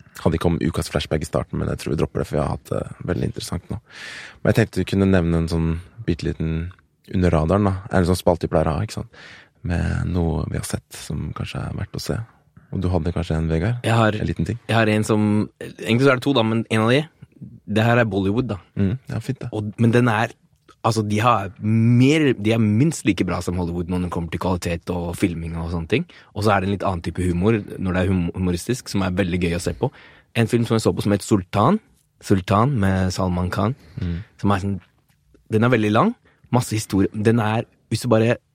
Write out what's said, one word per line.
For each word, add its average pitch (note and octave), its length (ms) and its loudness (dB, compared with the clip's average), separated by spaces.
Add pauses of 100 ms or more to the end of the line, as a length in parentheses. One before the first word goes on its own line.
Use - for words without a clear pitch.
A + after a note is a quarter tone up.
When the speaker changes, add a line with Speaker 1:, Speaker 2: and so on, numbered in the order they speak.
(240)
Speaker 1:
hadde D#2 120 2
ikke - 120 -6
om E2 120 0
ukas D2+ 320 -2
flashback D2+ 300 -2
i - 40 -8
starten, - 340 -4
men D2 100 -4
jeg C#2+ 100 -4
tror - 160 -6
vi D#2 60 -4
dropper - 180 -4
det, - 80 -4
for - 80 -8
vi D2 60 0
har - 80 -2
hatt - 160 -8
det - 180 -6 (240)
veldig - 240 -2
interessant - 400 -10
nå. - 80 -8 (640)
Men G#2+ 100 2
jeg - 20 2 (140)
tenkte F#2 140 -4
vi - 20 -2
kunne G2 240 2
nevne E2+ 280 2
en E2 100 0
sånn E2 320 -2 (260)
bitte F2 220 -2
liten D#2+ 440 -4 (420)
under F2+ 180 2
radaren, E2+ 320 2
da. G2 80 2 (180)
Er F#2 140 2
det E2 60 2
en F2+ 60 4
sånn - 60 -8
spalte F2 200 2
vi E2 80 -4
pleier D#2+ 180 2
å D#2 80 0
ha, - 80 -4
ikke - 160 -8
sant? - 80 -10 (560)
Med E2+ 440 -2
noe E2 420 0
vi - 80 -6
har - 100 -6
sett - 240 -8
som - 440 -8
kanskje - 340 -8
er - 80 -8
verdt - 180 -8
å - 60 -8
se. - 160 -4 (540)
Og F#2+ 100 -4
du F2+ 80 0
hadde F2 240 0
kanskje D#2+ 240 -2
en, D#2+ 120 0
Vegard? G2 340 0
Speaker 2:
Jeg A2+ 120 2
har, A2 180 4
Speaker 1:
En A2+ 140 -2
liten E2+ 180 -2
ting? A2+ 220 -6
Speaker 2:
jeg A2 80 0
har A2+ 120 4
en G#2+ 160 2
som, G#2+ 460 2 (120)
egentlig - 440 -2
så C#3 60 8
er B2+ 80 2
det - 40 -10
to C#3 100 2
da, A#2 100 4
men A2 260 0
en A2 120 2
av A2+ 80 4
de, D3 180 2 (640)
det G#2+ 100 2
her A#2 140 4
er A#2+ 80 4
Bollywood G2+ 420 0
da. G2+ 100 -4 (200)
Speaker 1:
Mm, G2+ 220 0 (100)
ja, A2+ 100 -4
fint C3+ 200 -8
det. A#2+ 120 -10
Speaker 2:
Og, G#2 280 -6
men A#2 120 6
den A#2+ 160 4
er, A2+ 220 0 (560)
altså, A2 220 2
de G#2 120 0
har A2 300 2 (100)
mer, A#2+ 760 4
de G#2+ 200 0
er A2+ 60 2
minst A2+ 460 2
like G2 200 2
bra F2+ 160 -2
som F2+ 160 -4
Hollywood F2 320 -4
når F2+ 140 -2
det E2+ 80 -4
kommer E2+ 180 -4
til F2 100 -6
kvalitet F2 540 -4
og E2+ 240 -4
filming E2 400 -4
og E2 140 -6
sånne E2 180 -6
ting. D3 160 0 (300)
Og G#2 80 -4
så G#2+ 120 4
er F#2+ 60 2
det F#2+ 80 -2
en G2+ 80 0
litt - 80 -6
annen F2+ 160 -2
type F2 240 -8
humor F2+ 320 2 (220)
når F#2 140 -4
det F#2 120 0
er F#2+ 80 2
hum-, F2 220 0
humoristisk, F#2 520 -4
som G2+ 140 -2
er F#2 160 0
veldig F2+ 240 0
gøy E2+ 160 0
å E2+ 40 -6
se F2 120 -4
på. - 160 -4 (460)
En A2+ 120 2
film A#2 180 2
som A#2 120 0
jeg - 80 -2
så F#2 100 2
på - 60 -4
som G2+ 100 0
het G2+ 140 2
Sultan. A2 540 2 (420)
Sultan G#2+ 580 2
med F#2+ 320 2
Salman F2+ 380 -2
Khan, G#2 260 0 (240)
Speaker 1:
Mm. F2 240 -4 (140)
Speaker 2:
som G2+ 140 0
er F#2+ 80 0
sånn, G2 200 -4 (720)
den A2 140 2
er B2 60 4
veldig G#2+ 220 4
lang, D#3+ 220 4 (380)
masse A#2+ 240 0
historie. G2 380 0
Den A2+ 260 2
er, A2 240 0 (260)
hvis - 140 -2
du C3 60 -4
bare, A2+ 280 4 (180)